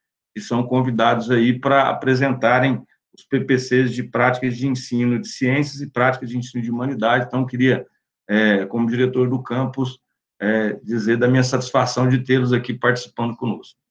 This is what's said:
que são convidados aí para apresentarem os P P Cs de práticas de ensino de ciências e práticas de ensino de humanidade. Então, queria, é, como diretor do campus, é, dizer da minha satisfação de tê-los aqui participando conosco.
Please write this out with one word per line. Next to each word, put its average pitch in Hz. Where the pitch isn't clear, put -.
que 107
são 120
convidados 120
aí 123
para 135
apresentarem 127
os -
P 135
P 131
Cs 127
de 123
práticas 123
de 127
ensino 123
de 101
ciências 139
e -
práticas 127
de 123
ensino 123
de 117
humanidade. 123
Então, 127
queria, 123
é, 104
como 117
diretor 123
do 127
campus, 127
é, 107
dizer 113
da 120
minha 127
satisfação 127
de 127
tê-los 127
aqui 120
participando 120
conosco. -